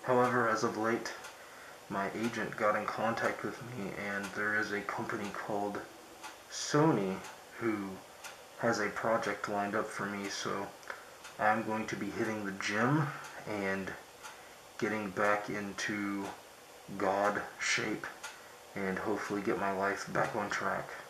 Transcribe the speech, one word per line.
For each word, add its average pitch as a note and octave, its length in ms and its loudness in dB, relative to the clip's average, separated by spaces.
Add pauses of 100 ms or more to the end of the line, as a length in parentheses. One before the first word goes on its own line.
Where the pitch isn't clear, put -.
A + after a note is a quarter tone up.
However, B2 460 6
as A2 160 4
of G2+ 120 2
late, A2+ 360 2 (720)
my G2 220 0 (120)
agent A2+ 360 -2
got G#2+ 180 6
in G#2 100 0
contact A2 600 0
with G#2 120 -2 (200)
me, G2 140 -4 (220)
and G2+ 120 -2 (100)
there G#2 240 2
is G2+ 140 0
a G2+ 80 0
company G#2 500 -4
called G2+ 480 -2 (720)
Sony A#2+ 640 4 (460)
who A2+ 160 2 (840)
has A2 220 4
a G#2 80 2
project A2 580 2
lined G2+ 260 0
up G#2+ 140 2
for - 180 -4
me, G2+ 220 -2
so G2 400 -2 (720)
I'm A2 240 6
going A2 240 -2
to - 80 -4
be G2 160 -4
hitting G#2+ 340 0
the F#2+ 60 -2 (120)
gym B2+ 440 4 (420)
and G2 420 -2 (840)
getting G#2+ 340 0
back G#2 380 4
into G2+ 760 -2 (760)
God G2 420 4 (180)
shape - 460 0 (680)
and F#2+ 240 0
hopefully G2+ 420 0
get F#2+ 180 2
my G2 120 2
life G2 420 0
back F#2+ 220 2
on G2+ 160 0
track. - 360 0 (220)